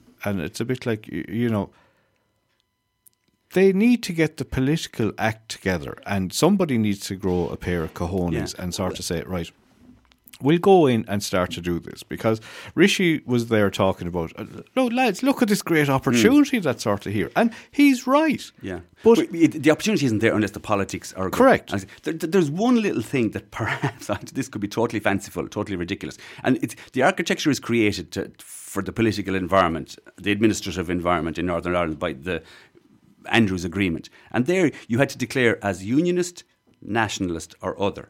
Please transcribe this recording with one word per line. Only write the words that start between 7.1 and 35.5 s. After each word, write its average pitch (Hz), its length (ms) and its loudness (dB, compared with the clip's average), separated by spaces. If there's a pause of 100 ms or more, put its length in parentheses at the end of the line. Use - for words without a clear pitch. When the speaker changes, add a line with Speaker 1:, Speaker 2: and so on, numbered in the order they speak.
Speaker 1:
grow 90 340 0
a - 80 -10
pair 87 260 -2
of - 100 -8
cojones 87 400 -2
Speaker 2:
Yeah. 80 300 -6
Speaker 1:
and 87 100 -6
start 92 220 -4
to - 80 -10
say, 85 240 -4
"Right, 85 240 -6 (920)
we'll 147 160 4
go 175 300 6
in 117 220 2
and 101 120 -2
start 90 340 0
to 87 60 -10
do 87 160 -2
this," - 240 -12
because - 380 -2 (360)
Rishi 170 500 4
was 120 220 0
there 107 220 4
talking 95 380 0
about, 85 320 -4
uh, - 60 -10 (280)
"No, 262 140 2
lads, 240 340 0
look 262 200 2
at 220 80 2
this 208 120 0
great 151 280 2
opportunity 139 680 4
Speaker 2:
Mm. 180 40 -6
Speaker 1:
that's 127 200 -2
sort 101 220 0
of 98 60 -6
here." 95 240 -2
And 226 160 2 (200)
he's 277 360 4
right. 294 440 2 (100)
Speaker 2:
Yeah. 92 180 -8 (240)
Speaker 1:
But 226 140 10
Speaker 2:
But - 180 0
it, 160 280 4
the 151 80 6
opportunity 151 340 2
isn't 110 140 2
there 104 140 4
unless 101 180 0
the - 100 -12
politics 98 520 -4
are 92 160 -4
good. - 80 -6
Speaker 1:
Correct. - 360 4
Speaker 2:
I 98 60 0
see. 98 80 -12 (160)
There, 160 100 -4
there, 165 160 -6
there's 170 200 2
one 220 320 2
little 151 220 -2
thing 113 280 0
that - 200 -10
perhaps, - 560 -4 (140)
<laughs> - 120 -16
this 127 140 -6
could - 140 -10
be 98 80 -4
totally 117 320 -2
fanciful, 98 480 -4
totally 101 260 -6
ridiculous. 87 420 -6 (260)
And 127 200 2
it's, 127 120 -6 (180)
the 127 100 0
architecture 180 480 0
is 120 80 0
created 104 520 0
to, - 260 -6
for - 440 -10
the 92 120 -6
political 104 420 0
environment, 85 640 0 (180)
the 95 160 -2
administrative 98 580 0
environment 85 480 -2
in 87 100 -2
Northern 87 280 -2
Ireland 80 240 -2
by 82 140 -4
the 80 280 -8 (880)
Andrews 95 340 2
Agreement. 90 460 -4 (220)
And 127 160 -2
there 180 240 2 (160)
you 113 100 0
had 135 120 2
to - 80 -14
declare 123 460 0